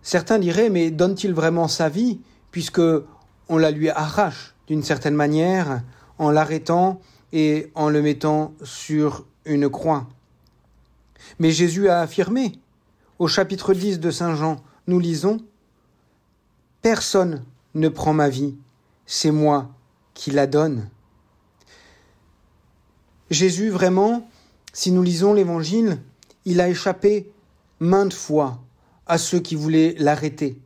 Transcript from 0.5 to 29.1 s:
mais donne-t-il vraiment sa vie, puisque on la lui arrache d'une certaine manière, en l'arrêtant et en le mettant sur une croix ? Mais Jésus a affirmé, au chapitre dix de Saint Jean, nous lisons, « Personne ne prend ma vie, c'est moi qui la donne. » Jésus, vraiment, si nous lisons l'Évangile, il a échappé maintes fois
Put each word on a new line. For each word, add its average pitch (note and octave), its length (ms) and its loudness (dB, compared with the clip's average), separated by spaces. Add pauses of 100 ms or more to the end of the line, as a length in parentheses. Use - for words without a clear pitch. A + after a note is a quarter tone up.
mais E3+ 200 2
donne-t-il F#3 440 0
vraiment E3 340 0
sa D#3+ 220 -2
vie, G#3+ 320 -2 (280)
puisque F3 300 -4 (720)
on E3 80 2
la D#3+ 120 4
lui D3+ 200 -2
arrache D#3 640 -4 (120)
d'une D#3 160 -2
certaine D3 320 -2
manière, D3+ 680 0 (340)
en D3+ 140 0
l'arrêtant D#3+ 720 0 (320)
et D#3 400 0
en D3+ 160 0
le D3+ 100 2
mettant D3+ 640 -2
sur D3+ 640 -4 (180)
une C#3+ 240 0
croix ? C#3 400 -4 (1300)
Mais D#3+ 120 2
Jésus F3 400 2
a F3 100 4
affirmé, F#3+ 580 -2 (600)
au E3+ 100 0
chapitre F#3+ 460 0
dix F#3 260 -2
de E3 100 -2
Saint E3+ 240 -4
Jean, D3+ 300 -4 (220)
nous F3+ 120 2
lisons, « F3 460 -2 (1400)
Personne F3+ 640 0 (300)
ne D#3 160 2
prend D#3 240 -2
ma D3 160 2
vie, C#3 260 -6 (480)
c'est - 280 -2
moi D3 420 2 (400)
qui - 160 -10
la C#3 160 2
donne. » C3+ 420 0 (2500)
Jésus, F3+ 380 0
vraiment, G3 580 2 (460)
si - 180 -2
nous F3+ 120 4
lisons F3+ 320 2
l'Évangile, F3 680 0 (440)
il F3+ 160 2
a F3+ 80 2
échappé G3 600 0 (480)
maintes F#3+ 360 2
fois C#3 480 -2 (480)